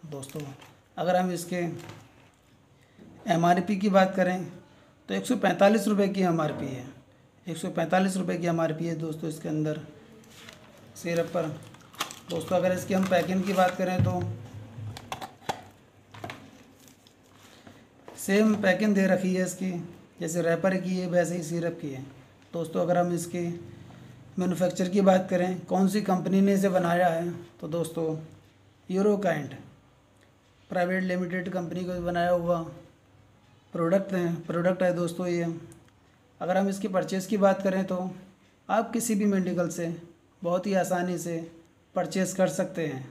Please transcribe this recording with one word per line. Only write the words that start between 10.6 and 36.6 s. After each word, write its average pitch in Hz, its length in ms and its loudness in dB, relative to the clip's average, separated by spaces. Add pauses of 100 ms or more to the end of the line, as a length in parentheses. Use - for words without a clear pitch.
सिरप 170 380 -2
पर। 165 140 0 (840)
दोस्तों, 170 260 -2
अगर 180 160 2
इसकी 180 220 -2
हम 190 140 2
पैकिंग 180 360 2
की 196 80 -2
बात 180 240 4
करें 185 280 0
तो 180 180 0 (4000)
सेम 208 380 4
पैकिंग 202 380 4
दे 190 120 4
रखी 185 280 2
है 185 100 2
इसकी, 185 280 -4 (480)
जैसे 170 220 -2
रैपर 170 360 2
की 185 180 -2
है 180 120 -2
वैसे 175 280 2
ही 170 80 -4
सिरप 165 360 -2
की 147 100 -6
है। 135 160 -10 (480)
दोस्तों, 170 280 -2
अगर 175 160 2
हम 175 160 2
इसके 170 320 -4 (920)
मैन्युफैक्चर 180 500 0
की 196 140 2
बात 190 280 6
करें, 180 300 0
कौन 185 280 2
सी 208 160 0
कंपनी 185 360 2
ने 196 140 4
इसे 196 160 2
बनाया 180 380 2
है, 170 220 -2 (300)
तो 165 80 -10
दोस्तों 160 480 -4 (720)
Eurokind 185 680 0 (1160)
प्राइवेट 185 320 0
लिमिटेड 180 480 -2
कंपनी 175 340 -6
को 180 180 -6
बनाया 175 280 0
हुआ 175 280 2 (1160)
प्रोडक्ट 175 380 2
है, 175 240 0
प्रोडक्ट 175 460 0
है 180 120 4
दोस्तों 175 320 -2
ये। 175 180 0 (960)
अगर 180 160 0
हम 196 120 4